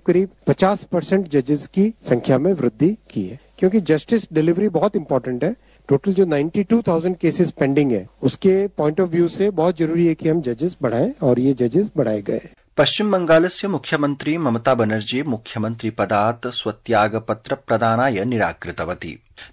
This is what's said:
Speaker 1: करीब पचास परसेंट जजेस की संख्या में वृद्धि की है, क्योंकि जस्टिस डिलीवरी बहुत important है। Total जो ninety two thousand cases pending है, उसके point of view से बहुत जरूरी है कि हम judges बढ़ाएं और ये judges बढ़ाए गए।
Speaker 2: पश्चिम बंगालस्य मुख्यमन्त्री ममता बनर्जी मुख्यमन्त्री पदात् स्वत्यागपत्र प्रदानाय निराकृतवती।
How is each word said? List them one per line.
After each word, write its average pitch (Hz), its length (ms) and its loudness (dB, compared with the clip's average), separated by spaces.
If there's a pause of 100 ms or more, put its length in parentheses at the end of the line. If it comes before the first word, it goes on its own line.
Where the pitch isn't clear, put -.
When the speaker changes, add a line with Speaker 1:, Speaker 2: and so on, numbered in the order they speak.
Speaker 1:
करीब 185 220 2 (180)
पचास 190 360 2
परसेंट 185 440 -2
जजेस 143 400 0
की 208 260 0 (100)
संख्या 127 340 2
में 175 160 2
वृद्धि 147 440 0 (140)
की 104 120 -4
है, 101 160 -12 (180)
क्योंकि 190 240 2
जस्टिस 156 520 0
डिलीवरी 170 360 2
बहुत 180 260 0
important 131 480 -2
है। 202 120 -2 (320)
Total 143 260 2
जो 190 120 4
ninety 165 380 0
two 233 240 2
thousand 170 300 0
cases 165 340 0
pending 139 400 2
है, 98 160 -2 (140)
उसके 190 460 2
point 156 320 -2
of 180 120 0
view 175 180 2
से 196 200 0
बहुत 175 280 0
जरूरी 170 300 2
है 160 80 2
कि 160 140 -2
हम 165 120 0
judges 127 400 -4
बढ़ाएं 131 300 0 (100)
और 123 180 2
ये 135 140 2
judges 131 440 0
बढ़ाए 110 240 0
गए। 113 280 -6 (280)
Speaker 2:
पश्चिम 202 340 0
बंगालस्य 175 560 2
मुख्यमन्त्री 147 680 -2
ममता 131 360 0
बनर्जी 110 500 -2
मुख्यमन्त्री 113 680 -6
पदात् 107 580 -2
स्वत्यागपत्र 110 1080 -2
प्रदानाय 113 720 0
निराकृतवती। 85 920 -6 (340)